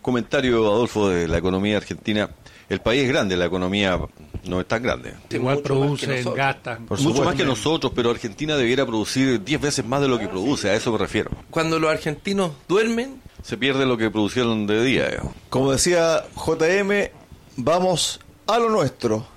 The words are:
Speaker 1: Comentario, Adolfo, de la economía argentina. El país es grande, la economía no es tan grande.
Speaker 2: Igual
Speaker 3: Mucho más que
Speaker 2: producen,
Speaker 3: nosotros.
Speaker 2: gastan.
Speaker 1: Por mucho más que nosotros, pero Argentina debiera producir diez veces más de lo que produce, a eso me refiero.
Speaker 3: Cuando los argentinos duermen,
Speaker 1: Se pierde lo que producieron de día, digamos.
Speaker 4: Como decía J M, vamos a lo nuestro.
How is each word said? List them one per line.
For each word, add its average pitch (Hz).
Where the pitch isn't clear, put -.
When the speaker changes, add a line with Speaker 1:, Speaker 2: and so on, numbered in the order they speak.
Speaker 1:
Comentario, 123
Adolfo, 107
de 85
la 82
economía 95
argentina. 101
El 98
país 127
es 123
grande, 113
la 87
economía 92
no 90
es 90
tan 117
grande. 62
Speaker 2:
Igual -
Speaker 3:
Mucho -
más 135
que 143
Speaker 2:
producen, 139
Speaker 3:
nosotros. 127
Speaker 2:
gastan. 127
Speaker 1:
Por 101
mucho 139
más 233
que 151
nosotros, 143
pero 120
Argentina 131
debiera 127
producir 117
diez 135
veces 139
más 131
de 139
lo 123
que 101
produce, 98
a 98
eso 113
me 110
refiero. 101
Speaker 3:
Cuando 160
los 156
argentinos 165
duermen, 233
Speaker 1:
Se 113
pierde 135
lo 123
que 110
producieron 110
de 107
día, 95
digamos. -
Speaker 4:
Como 131
decía 165
J 160
M, 202
vamos 170
a 220
lo 226
nuestro. 127